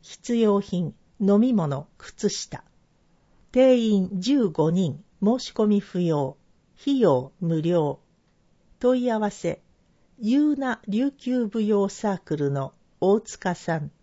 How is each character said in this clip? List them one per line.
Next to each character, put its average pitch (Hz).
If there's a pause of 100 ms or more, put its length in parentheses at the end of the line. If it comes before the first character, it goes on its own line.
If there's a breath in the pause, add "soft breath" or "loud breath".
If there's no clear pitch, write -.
必 -
要 208
品、 180 (240)
飲 202
み 254
物、 151 (100)
靴 -
下。 - (880)
定 254
員 208
十 220
五 156
人、 165 (200)
申 233
し -
込 214
み 208
不 185
要。 147 (460)
費 277
用 139
無 165
料。 160 (800)
問 247
い 247
合 220
わ 214
せ、 - (580)
ゆ 277
う -
な 262
琉 233
球 247
舞 220
踊 202
サ 202
ー 180
ク 151
ル 143
の 135 (260)
大 196
塚 -
さ 165
ん。 147 (120)